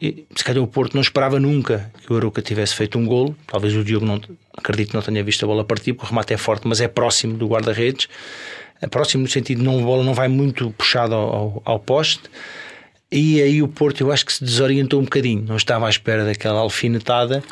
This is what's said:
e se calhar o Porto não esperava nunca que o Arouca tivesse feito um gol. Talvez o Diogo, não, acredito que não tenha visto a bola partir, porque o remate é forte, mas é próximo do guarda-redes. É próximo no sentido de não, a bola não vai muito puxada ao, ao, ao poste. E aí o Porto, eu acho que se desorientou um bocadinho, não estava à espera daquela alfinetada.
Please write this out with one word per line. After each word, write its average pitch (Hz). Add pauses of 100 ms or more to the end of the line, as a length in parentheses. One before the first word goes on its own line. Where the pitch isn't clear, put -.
e - (100)
se -
calhar 131
o 120
Porto 127
não 139
esperava 135
nunca 131 (160)
que -
o 113
Arouca 110
tivesse 104
feito 107
um 117
gol. 123 (140)
Talvez 107
o 107
Diogo, 107
não, 104 (380)
acredito 104
que -
não 107
tenha 107
visto 104
a 107
bola 107
partir, 110
porque 117
o -
remate 113
é 107
forte, 107
mas 117
é 120
próximo 117
do 113
guarda-redes. 113 (720)
É -
próximo 135
no 127
sentido 127
de 123
não, 131
a 120
bola 127
não 131
vai 127
muito 131
puxada 113
ao, 110
ao, 107
ao 113
poste. 143 (840)
E 151
aí 147
o 139
Porto, 147
eu 135
acho 139
que -
se -
desorientou 131
um 139
bocadinho, 120
não 110
estava 113
à -
espera 110
daquela 107
alfinetada. 120 (100)